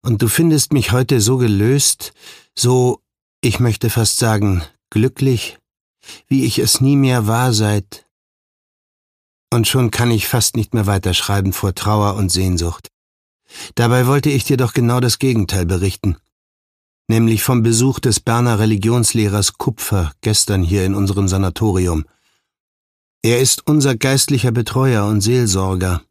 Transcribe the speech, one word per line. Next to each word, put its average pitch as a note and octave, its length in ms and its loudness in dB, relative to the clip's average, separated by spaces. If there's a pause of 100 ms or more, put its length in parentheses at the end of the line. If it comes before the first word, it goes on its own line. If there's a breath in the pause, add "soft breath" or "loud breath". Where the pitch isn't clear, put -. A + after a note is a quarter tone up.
Und A#2 200 0
du A2+ 80 2
findest D#3+ 420 2
mich B2+ 220 0
heute B2 260 2
so A#2+ 180 0
gelöst, A#2+ 760 0 (440 loud breath)
so, B2 460 0 (380)
ich A#2 180 -2
möchte A#2 300 0
fast - 280 0
sagen, G#2 460 0 (260)
glücklich, - 680 -2 (680 loud breath)
wie C3+ 180 2
ich - 140 -2
es A#2 200 0
nie C#3 160 4
mehr B2+ 320 2
war A#2+ 240 0
seit, G#2 560 -2 (1500)
und A#2 140 2
schon B2 240 2
kann A#2+ 200 0
ich G#2+ 160 0
fast - 280 0
nicht A2 180 -4
mehr G#2+ 140 0
weiterschreiben F#2+ 640 0
vor F#2+ 240 -4
Trauer G#2 400 0
und G2 160 -2
Sehnsucht. F2 560 -2 (880 loud breath)
Dabei B2 320 2
wollte C#3+ 220 2
ich C#3 160 0
dir C#3+ 100 2
doch B2 180 -2
genau B2 280 2
das A#2+ 180 -2
Gegenteil G2+ 460 -2
berichten, F#2 520 -2 (920)
nämlich A2+ 340 2
vom B2 200 0
Besuch A#2 360 2
des A#2 220 -2
Berner A#2 380 0
Religionslehrers G#2+ 1000 0
Kupfer F#2 640 -4
gestern G#2 420 0
hier F#2 220 0
in F#2+ 100 -2
unserem G2 320 -2
Sanatorium. F#2 800 0 (1160)
Er A#2+ 180 2
ist - 240 0
unser C#3+ 300 2
geistlicher C3 560 0
Betreuer A#2+ 540 0
und G#2 160 0
Seelsorger. F#2+ 880 0